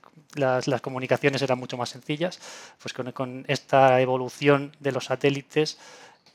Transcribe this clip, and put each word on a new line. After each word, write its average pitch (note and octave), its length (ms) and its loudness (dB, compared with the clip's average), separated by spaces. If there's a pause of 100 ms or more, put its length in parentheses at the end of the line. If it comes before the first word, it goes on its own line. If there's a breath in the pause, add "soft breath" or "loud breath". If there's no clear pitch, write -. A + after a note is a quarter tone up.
(360)
las, C3 340 0
las B2 100 0
comunicaciones C3+ 640 0
eran B2+ 180 0
mucho B2+ 160 -10
más A#2+ 140 -6
sencillas. D#3 500 -6 (420 loud breath)
Pues - 120 -10
con, B2 180 -8
con C3 380 -8
esta C3 500 4
evolución C3+ 800 0
de C#3 140 -2
los B2 120 -6
satélites, C#3 720 -2 (580 loud breath)